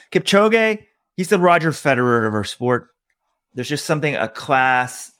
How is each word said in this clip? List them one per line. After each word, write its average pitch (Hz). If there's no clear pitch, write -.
Kipchoge, 214
he's 185
the 202
Roger 170
Federer 123
of 107
our 107
sport. 123
There's 123
just 147
something, 151
a 110
class, 131